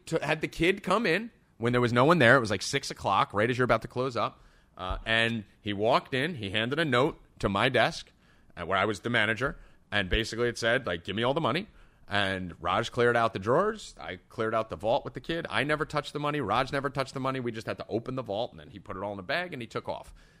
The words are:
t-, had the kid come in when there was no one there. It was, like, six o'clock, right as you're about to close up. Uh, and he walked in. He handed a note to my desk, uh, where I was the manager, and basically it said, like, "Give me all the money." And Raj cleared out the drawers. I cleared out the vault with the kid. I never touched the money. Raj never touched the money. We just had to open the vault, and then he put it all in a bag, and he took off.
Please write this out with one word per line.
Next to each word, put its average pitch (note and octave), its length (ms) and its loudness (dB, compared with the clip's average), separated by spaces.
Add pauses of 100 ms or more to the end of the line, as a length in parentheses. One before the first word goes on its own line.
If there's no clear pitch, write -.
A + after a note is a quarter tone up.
t-, D#3+ 140 -2
had D#3 200 -2
the D#3+ 80 -2
kid F#3 340 0
come G#3 240 0
in G3 240 0 (280)
when A#2 140 0
there B2 80 4
was A#2+ 120 2
no B2 120 6
one E3+ 140 6
there. B2 180 10
It C3 40 6
was, G#2+ 100 0
like, G2+ 120 -2
six - 280 -4
o'clock, A2 420 0
right G#2+ 160 2
as B2 80 -2
you're B2+ 80 2
about A#2 180 2
to B2 60 -10
close B2 280 -4
up. A2 260 -4 (340)
Uh, F#2 300 -6
and A2+ 380 2 (160)
he G#2 120 -4
walked A#2+ 400 2
in. C#3+ 220 -2
He G#2 160 -6
handed A#2 300 -2
a E3+ 40 0
note C3+ 360 2 (200)
to A2+ 80 2
my G2+ 200 2
desk, C3 420 2 (500)
uh, E2+ 60 -6
where F#2+ 120 2
I F#2+ 60 4
was G#2+ 160 0
the A#2 100 -4
manager, A2+ 460 0 (340)
and G2+ 180 0
basically A2 400 0
it A2+ 100 -4
said, A#2 280 0
like, F2 180 -4
"Give G2 120 -6
me A2+ 80 -2
all C3+ 100 2
the E3+ 60 -2
money." D3+ 260 -2 (420)
And F#2+ 520 -2
Raj F#2+ 320 0
cleared A#2+ 240 4
out A2+ 160 2
the - 80 -6
drawers. F#3 600 -2
I F2 180 -12 (100)
cleared A2 260 -2
out A2+ 160 0
the F2+ 60 -8
vault A#2 280 0
with B2+ 100 -10
the C3 60 -12
kid. E3 300 -6
I A2 140 0
never D3+ 200 0
touched D3 280 -4
the D3+ 80 -6
money. D3 200 -2
Raj A#2+ 320 0
never C#3 180 -2
touched C3+ 240 -4
the C3+ 60 -8
money. C3 200 -2
We A#2+ 120 -4
just A2 140 -10
had G2+ 120 -6
to - 100 -12
open A#2+ 260 -4
the C3 80 -4
vault, A2 300 -4
and D#2+ 80 -18
then D2 100 -18
he F#2 80 -18
put F#2 180 -12
it F#2+ 60 -8
all G#2 100 -6
in G2+ 60 -10
a F#2+ 40 -10
bag, E3+ 300 -6
and C3 80 -10
he A2+ 60 -10
took - 220 -8
off. - 240 -10 (280)